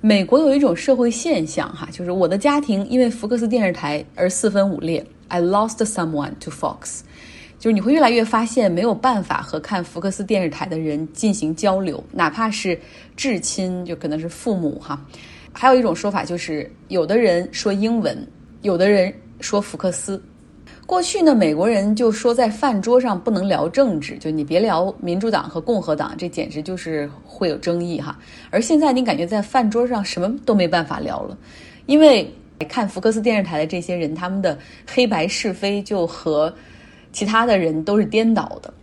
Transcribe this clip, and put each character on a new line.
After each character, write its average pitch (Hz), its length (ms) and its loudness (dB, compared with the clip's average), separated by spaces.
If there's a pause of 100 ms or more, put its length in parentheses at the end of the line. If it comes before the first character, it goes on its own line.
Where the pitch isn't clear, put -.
美 208 240 4
国 254 140 4
有 285 160 4
一 285 40 4
种 233 160 4
社 262 200 2
会 240 160 2
现 226 340 -2
象 - 260 -6
哈， - 200 -12
就 180 120 -12
是 175 60 -6
我 180 180 2
的 185 80 0
家 285 240 2
庭 202 300 0
因 247 100 2
为 247 80 6
福 214 200 -4
克 240 100 0
斯 226 100 0
电 226 160 2
视 185 80 2
台 151 320 -4 (120)
而 180 120 2
四 202 220 0
分 196 180 2
五 185 120 -4
裂。 165 260 -4 (220)
I 180 120 -2
lost 202 460 0
someone 160 540 -4
to - 100 -14
Fox。 - 520 -8 (580)
就 226 100 -2
是 220 40 4
你 202 60 2
会 226 140 2
越 320 80 4
来 247 80 6
越 233 160 2
发 226 180 0
现 220 280 2
没 170 100 0
有 226 100 2
办 220 320 0
法 - 160 -4
和 - 200 -8
看 180 240 -6
福 165 160 -12
克 196 100 -4
斯 196 140 -6
电 190 180 0
视 165 80 -2
台 - 160 -8
的 160 140 -6
人 156 340 -4
进 214 180 0
行 160 240 -2
交 190 240 0
流， 175 320 -6
哪 170 160 0
怕 220 220 -2
是 190 260 -4 (400)
至 226 240 -2
亲， 180 460 -6
就 170 100 -6
可 - 120 -8
能 151 120 -4
是 165 80 -6
父 202 280 -4
母 156 240 -4
哈。 143 200 -10 (520)
还 - 160 0
有 262 80 8
一 254 80 4
种 175 120 0
说 208 140 -4
法 196 160 -4
就 170 100 -6
是， 160 320 -8 (200)
有 175 180 0
的 214 140 2
人 180 320 2
说 - 200 -2
英 220 280 0
文， 165 180 -2 (460)
有 190 120 2
的 185 140 4
人 196 240 4 (280)
说 202 200 -2
福 - 160 -12
克 185 140 -2
斯。 196 280 -8 (680)
过 370 160 0
去 370 200 -2
呢， 311 120 8
美 165 220 4
国 180 120 2
人 214 280 2
就 226 160 2
说 233 220 0
在 240 160 4
饭 214 300 0
桌 240 200 4
上 226 180 0
不 226 140 -2
能 190 160 0
聊 156 220 0
政 226 320 2
治， - 160 -12
就 156 120 -6
你 156 140 -2
别 160 160 0
聊 190 400 2
民 175 180 -2
主 220 140 0
党 175 180 -2
和 170 100 -6
共 208 220 -2
和 156 140 -2
党， - 220 -6
这 175 100 -8
简 170 220 -6
直 - 120 -10
就 185 140 -8
是 151 340 -6 (140)
会 - 240 -6
有 151 100 -2
争 175 240 -2
议 170 200 -4
哈。 143 180 -10 (300)
而 220 120 0
现 302 160 2
在 302 140 4
你 254 120 2
感 185 140 0
觉 170 80 -2
在 202 160 -2
饭 233 260 2
桌 233 200 2
上 220 160 -2
什 185 180 -6
么 220 240 -2
都 233 80 2
没 185 140 4
办 165 180 0
法 - 140 -8
聊 - 220 -6
了， - 160 -12 (480)
因 294 160 6
为 247 280 8 (380)
看 214 200 -2
福 185 120 -8
克 220 140 2
斯 220 80 -2
电 220 160 2
视 196 60 0
台 165 140 -4
的 156 80 0
这 175 140 -6
些 180 160 -6
人， 160 180 -4
他 180 140 -8
们 190 140 -4
的 160 180 0 (260)
黑 247 220 2
白 170 180 0
是 202 280 -4
非 202 280 -4
就 202 240 -2
和 156 480 -2 (600)
其 208 120 -4
他 220 200 2
的 220 120 2
人 160 240 0
都 202 160 0
是 214 80 2
颠 220 260 0
倒 - 300 -2
的。 - 100 -18 (120)